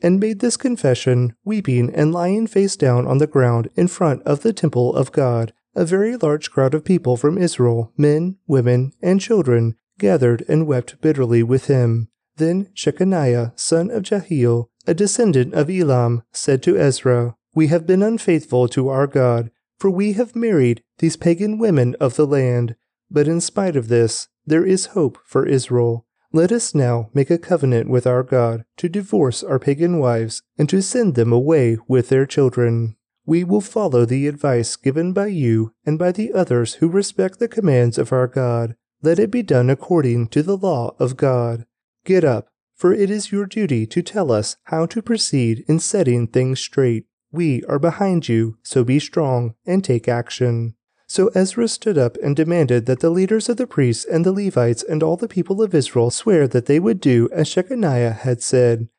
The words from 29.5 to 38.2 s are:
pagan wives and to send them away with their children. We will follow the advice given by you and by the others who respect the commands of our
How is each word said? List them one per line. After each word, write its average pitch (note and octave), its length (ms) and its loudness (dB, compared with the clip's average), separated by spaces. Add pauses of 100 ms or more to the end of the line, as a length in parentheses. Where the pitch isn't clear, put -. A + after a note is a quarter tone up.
pagan D#3+ 420 0
wives A#2 420 -2 (160)
and D3+ 100 0
to F#3+ 140 0
send G3+ 340 -2
them A#2 160 2
away B2 460 2 (100)
with B2+ 220 0
their C3+ 160 4
children. A#2 720 0 (280)
We E3 200 0
will G3+ 160 0
follow E3+ 420 0
the C3 240 0
advice C#3+ 480 -2
given E3 380 -2
by G3+ 140 0
you A#2 440 0 (140)
and D3+ 120 -2
by F3+ 140 0
the G#3+ 220 -6
others B2 420 0
who E3 140 0
respect F#3+ 500 -2
the A#3+ 80 -2
commands C3 500 0
of C3+ 140 -2
our B2+ 160 0